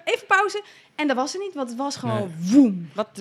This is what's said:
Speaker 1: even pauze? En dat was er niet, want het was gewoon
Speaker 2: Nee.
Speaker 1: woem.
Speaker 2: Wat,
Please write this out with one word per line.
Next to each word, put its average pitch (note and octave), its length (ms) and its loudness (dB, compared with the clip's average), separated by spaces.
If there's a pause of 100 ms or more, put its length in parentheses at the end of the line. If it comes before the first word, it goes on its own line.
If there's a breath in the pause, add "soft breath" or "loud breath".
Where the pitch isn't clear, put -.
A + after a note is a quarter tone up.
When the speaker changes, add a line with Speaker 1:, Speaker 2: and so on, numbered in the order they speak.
Speaker 1:
even - 220 -4
pauze? G4+ 360 2 (320 soft breath)
En D4+ 120 -2
dat C4 100 0
was C#4 180 -2
er F#4 60 -8
niet, F#4+ 140 -8
want C4+ 140 -6
het A#3 100 -10
was C#4 180 -6
gewoon F#3 440 -4
Speaker 2:
Nee. F3+ 120 -2
Speaker 1:
woem. F#3+ 420 6
Speaker 2:
Wat, G#3+ 140 -4 (120)